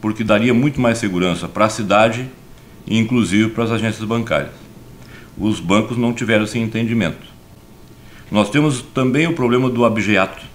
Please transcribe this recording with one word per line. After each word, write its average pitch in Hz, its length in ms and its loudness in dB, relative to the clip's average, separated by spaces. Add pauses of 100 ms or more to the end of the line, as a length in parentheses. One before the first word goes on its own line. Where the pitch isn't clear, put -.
porque 107 240 -4
daria 107 300 2
muito 135 260 0
mais 117 160 2
segurança 90 500 -2
pra 101 220 0
cidade 113 580 2 (600)
e 113 120 0
inclusive 110 520 2
pras 117 200 -2
agências 110 380 -4
bancárias. 82 460 -2 (840)
Os 98 240 -2
bancos 110 380 0
não 120 160 0
tiveram 110 300 0
esse 110 140 -6
entendimento. 113 680 -2 (1040)
Nós 101 180 2
temos 147 320 0
também 131 460 0
o 170 80 -2
problema 127 340 2
do 120 160 2
abigeato 104 580 0 (120)